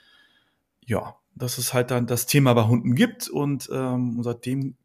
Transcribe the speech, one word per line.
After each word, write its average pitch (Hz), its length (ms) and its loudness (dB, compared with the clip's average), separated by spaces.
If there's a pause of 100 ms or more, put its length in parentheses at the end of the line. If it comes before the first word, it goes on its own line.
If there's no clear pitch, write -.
(880)
ja, 104 300 -4 (180)
dass 123 240 -6
es 120 160 -4
halt 123 160 0
dann 120 160 0
das 120 180 -2
Thema 135 300 4
bei 117 80 6
Hunden 120 320 2
gibt 240 340 0
und, 143 420 -2
ähm, 127 460 -2
und 120 60 -4
seitdem 127 640 -6